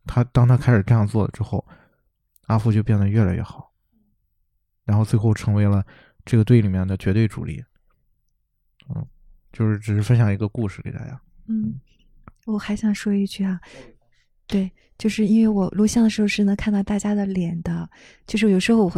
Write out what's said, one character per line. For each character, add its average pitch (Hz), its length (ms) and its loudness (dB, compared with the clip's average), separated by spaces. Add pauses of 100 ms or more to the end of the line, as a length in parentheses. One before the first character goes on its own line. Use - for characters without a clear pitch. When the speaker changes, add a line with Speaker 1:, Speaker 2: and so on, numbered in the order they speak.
Speaker 1:
他， - 160 0
当 123 240 2
他 123 100 6
开 123 160 2
始 107 120 4
这 120 100 2
样 110 100 4
做 101 200 0
了 - 80 -4
之 - 100 -10
后， - 220 -6 (800)
阿 113 100 0
福 110 160 0
就 107 100 2
变 107 160 0
得 98 100 2
越 107 160 2
来 90 100 0
越 85 80 -4
好， - 300 -14 (1120)
然 104 120 0
后 110 80 2
最 113 140 0
后 107 140 2
成 104 220 -2
为 104 100 2
了 101 200 2 (400)
这 - 120 0
个 110 80 4
队 120 160 6
里 104 80 0
面 92 180 -2
的 95 100 -4
绝 95 160 -2
对 110 140 2
主 - 180 -10
力。 120 200 -10 (1200)
嗯， 147 160 -10 (480)
就 110 180 0
是 104 80 0
只 107 160 -4
是 107 80 0
分 110 160 4
享 107 140 2
一 98 40 -2
个 104 120 -4
故 110 200 -6
事 - 140 -12
给 - 80 -10
大 - 100 -12
家。 123 180 -14 (280)
Speaker 2:
嗯， 220 280 -4 (720)
我 214 120 -4
还 208 180 -6
想 208 180 -2
说 202 200 -4
一 196 120 0
句 - 180 -8
啊， 185 160 -4 (880)
对， 190 240 -2 (280)
就 220 100 -4
是 214 180 0
因 214 160 4
为 220 60 4
我 196 220 0
录 208 160 2
像 226 180 2
的 220 60 4
时 214 100 -2
候 208 80 2
是 208 160 0
能 196 100 2
看 208 180 -2
到 202 100 0
大 202 160 -4
家 208 160 -2
的 202 100 -2
脸 175 380 -4
的， 165 260 -6 (380)
就 - 120 -4
是 208 120 4
有 185 100 4
时 220 120 0
候 226 120 4
我 175 140 0